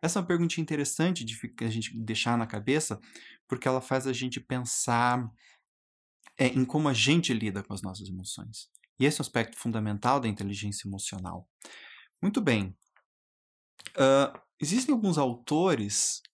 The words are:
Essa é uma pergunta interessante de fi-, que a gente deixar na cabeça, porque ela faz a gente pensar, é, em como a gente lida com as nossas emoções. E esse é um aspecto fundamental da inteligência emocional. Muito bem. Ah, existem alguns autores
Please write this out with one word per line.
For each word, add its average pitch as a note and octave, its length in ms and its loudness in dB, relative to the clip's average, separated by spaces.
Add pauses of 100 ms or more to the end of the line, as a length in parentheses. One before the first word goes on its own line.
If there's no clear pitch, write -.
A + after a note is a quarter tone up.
Essa E3+ 180 0
é - 20 4
uma F3 80 -2
pergunta E3+ 320 2
interessante D#3 640 0
de A2 100 -8
fi-, A#2+ 140 -10
que - 160 -8
a A2+ 60 0
gente A2+ 280 -4
deixar A2+ 400 0
na A#2 80 0
cabeça, A2+ 540 -2 (480)
porque B2+ 180 -4
ela C3 140 2
faz C3 260 -2
a C3+ 60 0
gente B2+ 280 -6
pensar, B2 880 0 (1080)
é, C3+ 80 4
em B2 180 2
como D3+ 240 2
a C3+ 60 2
gente C#3 400 4
lida G#2 280 -2
com G2 120 -10
as G2 80 -6
nossas G2 260 -10
emoções. F#2+ 600 -12 (320)
E C3 40 4
esse D3 160 2
é - 20 -4
um - 40 -4
aspecto - 320 -2
fundamental A2+ 640 0
da A#2 80 -2
inteligência G2+ 580 -6
emocional. F#2 640 -8 (720)
Muito G#3 180 0
bem. G#2+ 360 0 (1200)
Ah, C3+ 440 4 (200)
existem A3+ 320 2
alguns G3+ 260 2
autores C3 1040 0 (120)